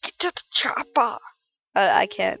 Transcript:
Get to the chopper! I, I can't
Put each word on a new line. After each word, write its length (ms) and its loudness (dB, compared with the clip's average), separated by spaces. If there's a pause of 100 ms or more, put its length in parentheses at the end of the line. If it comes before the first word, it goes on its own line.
Get 160 -10
to 120 -2
the 100 -12 (100)
chopper! 680 -2 (560)
I, 260 4
I 60 2
can't 340 -4